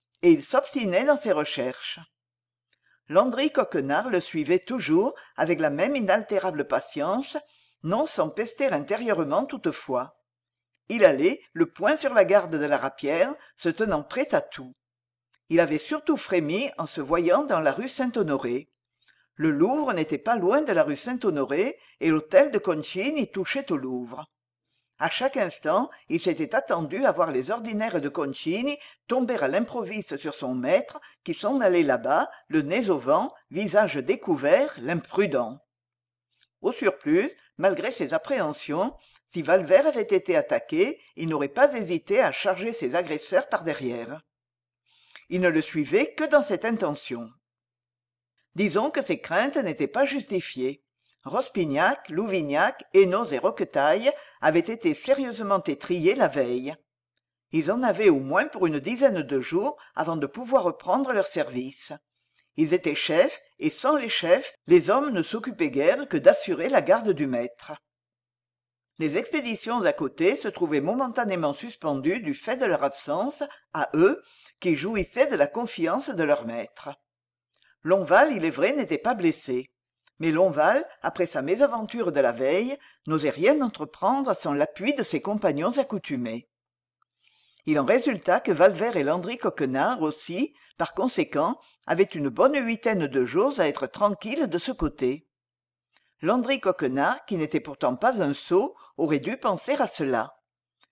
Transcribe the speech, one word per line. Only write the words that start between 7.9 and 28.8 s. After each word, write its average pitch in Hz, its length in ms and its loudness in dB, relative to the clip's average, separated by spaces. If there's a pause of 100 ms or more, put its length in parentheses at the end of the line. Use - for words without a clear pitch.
sans 160 240 -2
pester 226 380 -2
intérieurement 180 760 -2
toutefois. 143 720 -6 (720)
Il 214 160 6
allait, 165 380 4 (100)
le 165 140 0
poing 269 320 -2
sur - 160 -4
la 202 100 6
garde 175 320 2
de 147 80 -2
la 143 140 0
rapière, 151 560 -2 (240)
se 175 100 -4
tenant 170 340 -2
prêt - 320 -4
à 156 60 0
tout. 131 320 -12 (760)
Il 165 100 4
avait 156 160 0
surtout 302 400 -2
frémi 180 600 -2
en 165 80 -6
se - 160 -8
voyant 170 400 2
dans 233 180 -2
la - 120 2
rue 254 180 -6
Saint-Honoré. 147 800 -2 (640)
Le 156 160 0
Louvre 247 420 2
n'était 160 240 -2
pas 226 200 -2
loin 214 260 2
de 269 100 -2
la 170 100 4
rue 143 140 -2
Saint-Honoré, 185 800 -2 (220)
et 165 80 0
l'hôtel 160 440 4
de 214 60 0
Concini 196 720 -2
touchait 269 400 -6
au 170 60 0
Louvre. 127 480 -8 (760)
À 165 100 0
chaque 269 260 -2
instant, 196 540 0 (180)
il 160 120 -2
s'était 160 340 -2
attendu 190 500 -2
à 240 60 4
voir 165 220 0
les 131 180 -2
ordinaires 220 500 -4
de 143 80 -4
Concini 175 680 -4 (300)